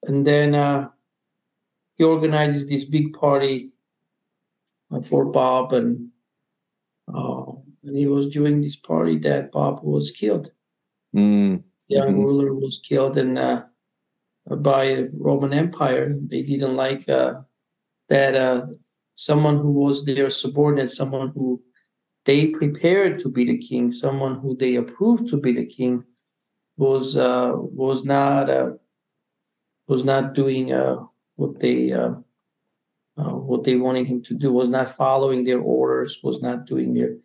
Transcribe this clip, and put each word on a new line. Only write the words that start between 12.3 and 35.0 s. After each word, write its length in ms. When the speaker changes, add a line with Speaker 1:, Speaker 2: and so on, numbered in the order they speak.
Speaker 1:
was 340
killed, 300
and, 200
uh, 260
by 500
Roman 320
Empire. 640
They 100
didn't 340
like, 320
uh, 340
that, 260
uh, 320
someone 440
who 120
was 340
their 260
subordinate, 600
someone 380
who 340
they 240
prepared 720
to 80
be 160
the 140
king, 340
someone 480
who 160
they 180
approved 540
to 100
be 140
the 140
king, 380
was, 400
uh, 400
was 480
not, 460
uh, 220
was 160
not 300
doing, 380
uh, 240
what 240
they, 320
uh, 220
uh, 160
what 140
they 120
wanted 300
him 160
to 120
do, 180
was 180
not 200
following 540